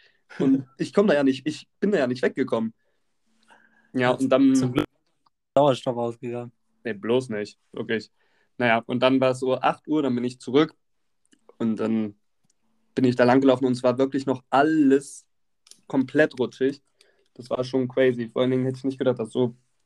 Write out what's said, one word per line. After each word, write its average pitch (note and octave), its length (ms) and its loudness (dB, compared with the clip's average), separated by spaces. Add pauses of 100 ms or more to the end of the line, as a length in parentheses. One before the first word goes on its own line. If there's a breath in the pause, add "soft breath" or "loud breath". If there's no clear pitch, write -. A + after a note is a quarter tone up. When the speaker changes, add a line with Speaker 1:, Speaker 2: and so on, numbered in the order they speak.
(380 soft breath)
Speaker 1:
Und C3+ 360 0
Speaker 2:
<laughs> - 40 -20
Speaker 1:
ich - 160 -8
komm G#3 140 2
da E3 60 4
ja C#3+ 100 2
nicht, C3+ 240 0
ich - 200 -10 (120)
bin G3+ 120 -2
da G3+ 80 2
ja C3 80 0
nicht B2+ 140 -4
weggekommen. A2+ 520 -2 (1200 soft breath)
Ja, B2+ 160 0
Speaker 2:
Ja, - 20 4
Speaker 1:
und C3 180 0
dann C3 260 6
Speaker 2:
zum C3 180 0
Glück D3 120 0 (720)
Sauerstoff C3+ 400 2
ausgegangen. A#2+ 540 -8 (320)
Speaker 1:
Nee, A#2 100 -6
bloß A#2 360 -2
nicht, G#2 300 -8 (120)
wirklich. A2 400 -6 (460)
Naja, A#2 280 2
und B2 160 -4
dann C3 200 2
war C3 100 2
es B2+ 80 -4
so B2+ 160 -2
acht D3 320 -2
Uhr, D3+ 160 -2
dann B2+ 120 -2
bin A#2+ 80 -4
ich B2+ 160 -8
zurück C#3 360 0 (800)
und A2 200 -2
dann A2 380 -4 (800)
bin B2+ 100 0
ich B2 100 2
da B2 80 4
langgelaufen C3 440 4
und B2+ 60 0
es B2 100 -8
war B2 140 2
wirklich C3+ 280 -2
noch C3 240 -4
alles C#3+ 760 2 (600)
komplett C#3 520 0
rutschig. C3 440 -4 (520)
Das A#2+ 140 -16
war B2 140 -4
schon C3 240 -4
crazy. B2 420 0
Vor - 140 -4
allen B2+ 80 0
Dingen B2+ 140 -2
hätte C3 140 -6
ich - 60 -20
nicht C3 140 -6
gedacht, B2 200 0
dass A2+ 120 -8
so B2 240 -2 (300)